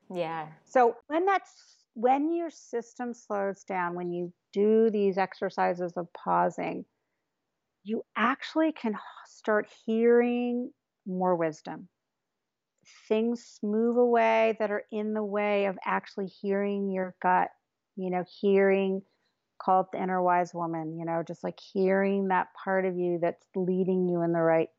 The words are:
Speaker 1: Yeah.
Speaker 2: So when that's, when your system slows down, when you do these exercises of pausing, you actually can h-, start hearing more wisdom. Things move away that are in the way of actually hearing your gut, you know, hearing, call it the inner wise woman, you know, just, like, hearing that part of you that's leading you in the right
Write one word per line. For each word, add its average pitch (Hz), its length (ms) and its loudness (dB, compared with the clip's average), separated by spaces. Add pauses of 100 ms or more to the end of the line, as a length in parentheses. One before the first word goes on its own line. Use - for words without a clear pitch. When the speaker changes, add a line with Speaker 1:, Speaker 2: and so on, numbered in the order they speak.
(140)
Speaker 1:
Yeah. 160 340 -6 (180)
Speaker 2:
So 240 300 4 (120)
when 330 180 0
that's, 381 260 0 (440)
when 269 360 2
your 339 200 -4
system 240 640 -10
slows 196 480 -6
down, 175 320 -4
when 175 160 -6
you 175 200 -6 (220)
do 220 380 4
these 202 260 0
exercises 185 800 -2
of 175 160 -6
pausing, 175 720 -2 (1000)
you 214 200 -6 (120)
actually 269 560 0
can 220 220 -4
h-, 196 60 -8 (260)
start 214 420 -2 (180)
hearing 240 840 2 (360)
more 185 280 0
wisdom. 165 540 -6 (1160)
Things 233 560 -2
move 226 340 0
away 226 600 4
that 214 120 -2
are 208 200 -4
in 214 220 -4
the 214 100 -2
way 208 420 0
of 190 200 -4
actually 190 420 -4
hearing 202 640 -2
your 185 300 -4
gut, 180 280 2 (460)
you 185 140 -6
know, 180 140 -2 (160)
hearing, 196 640 4 (600)
call 190 200 4
it 185 100 -8
the - 100 -6
inner 185 200 0
wise 180 320 2
woman, 165 440 -6
you 170 80 -8
know, 165 220 -2
just, 175 160 -12
like, 180 160 -8
hearing 196 720 0
that 180 180 0 (160)
part 190 220 0
of 185 120 -2
you 175 240 -2
that's 170 240 -2 (100)
leading 185 520 0
you 175 140 0
in 170 100 0
the 170 100 0
right 165 380 2